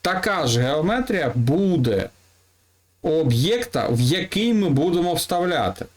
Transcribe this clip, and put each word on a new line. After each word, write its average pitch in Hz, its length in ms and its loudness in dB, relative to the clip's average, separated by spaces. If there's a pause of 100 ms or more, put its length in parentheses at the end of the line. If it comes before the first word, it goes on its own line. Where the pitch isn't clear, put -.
Така 185 460 -2
ж 117 140 0
геометрія 160 720 0
буде 127 760 0 (920)
у - 80 -2
об'єкта, 147 800 0
в 120 120 0
який 185 540 0
ми 196 160 2
будемо 170 440 2
вставляти. 170 720 -2 (100)